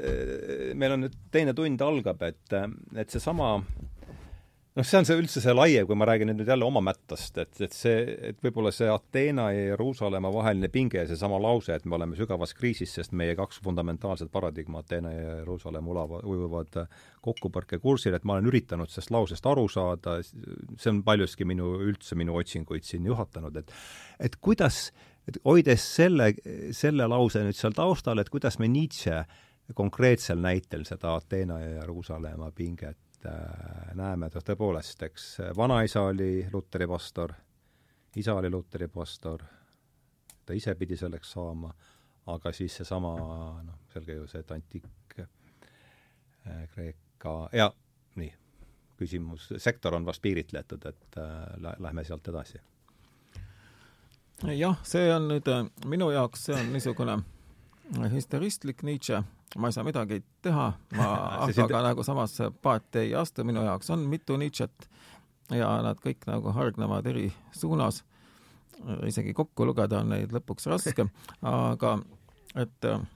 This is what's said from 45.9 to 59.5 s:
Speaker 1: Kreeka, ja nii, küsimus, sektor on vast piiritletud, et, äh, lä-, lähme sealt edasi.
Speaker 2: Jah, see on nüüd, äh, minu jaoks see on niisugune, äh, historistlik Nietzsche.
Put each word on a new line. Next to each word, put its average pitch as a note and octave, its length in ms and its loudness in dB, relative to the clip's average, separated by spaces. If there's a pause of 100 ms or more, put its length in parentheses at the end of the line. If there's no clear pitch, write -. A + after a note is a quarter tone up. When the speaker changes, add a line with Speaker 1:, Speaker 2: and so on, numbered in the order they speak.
Speaker 1:
Kreeka, - 680 -10 (140)
ja A2 180 6 (480)
nii, D#2+ 160 -8 (680)
küsimus, E2 540 -8
sektor F2+ 400 0
on E2+ 140 -2
vast - 160 -6
piiritletud, E2 640 -4
et, - 260 -16
äh, D#2 200 -10 (220)
lä-, E2+ 220 -12
lähme D#2+ 260 -8
sealt D#2+ 240 -10
edasi. - 360 -10 (1800)
Speaker 2:
Jah, D#3+ 420 0
see F3 300 2
on D#3+ 160 2
nüüd, D3 200 -2
äh, B2 180 2 (160)
minu D#3+ 280 0
jaoks C3+ 380 0
see C#3+ 80 0
on A#2+ 160 -2
niisugune, B2 460 -2 (720)
äh, A#2+ 220 -2
historistlik C#3+ 720 -4
Nietzsche. C3+ 360 -2 (360)